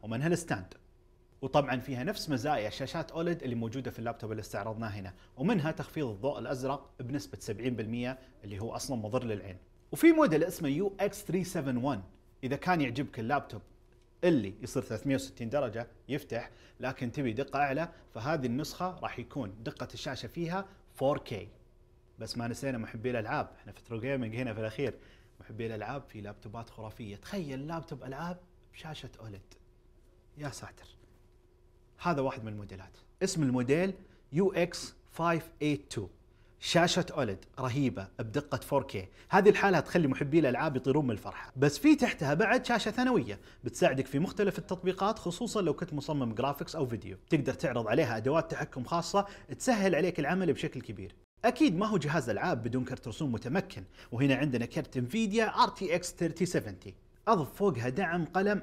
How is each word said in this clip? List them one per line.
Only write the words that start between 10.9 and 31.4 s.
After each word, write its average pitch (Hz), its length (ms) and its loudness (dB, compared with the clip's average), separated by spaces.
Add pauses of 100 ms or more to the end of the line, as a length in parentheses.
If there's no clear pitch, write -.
إكس 202 240 -2
ثري 180 200 0
سفن 139 340 -2
ون، 120 260 0 (400)
إذا 131 120 0
كان 175 260 2
يعجبك 123 380 -2
اللابتوب 123 420 -2 (640)
اللي 123 380 4
يصير 123 220 -2
ثلاثمية 135 320 0
وستين 127 340 -6
درجة 120 380 -2 (220)
يفتح، 120 400 -4 (300)
لكن 123 320 -4
تبي 127 220 -2
دقة 139 260 -2
أعلى، 143 300 0 (240)
فهذه 131 320 -2
النسخة 151 540 -4
راح - 200 -6
يكون 117 340 -8 (100)
دقة 123 300 -8
الشاشة 123 340 -8
فيها 170 380 -4 (280)
فور 139 240 2
كي. 95 300 -8 (720)
بس 113 180 -8
ما 117 100 -2
نسينا 123 300 -4
محبي 113 340 -4
الألعاب، 117 380 -2 (100)
احنا 104 120 -18
في - 120 -20
ترو 113 160 -8
جيمنج 123 360 -4
هنا 120 180 -4
في 107 60 -6
الأخير، 110 340 -2 (460)
محبي 113 260 -10
الألعاب 113 420 -8
في 107 140 -14
لابتوبات 104 480 -12
خرافية. 110 460 -12
تخيل 139 520 -8
لابتوب 156 360 -8
ألعاب 156 340 -8 (360)
بشاشة 151 360 -14 (100)
أوليد، 101 340 -16 (840)
يا 147 120 -8
ساتر. - 540 -16 (1000)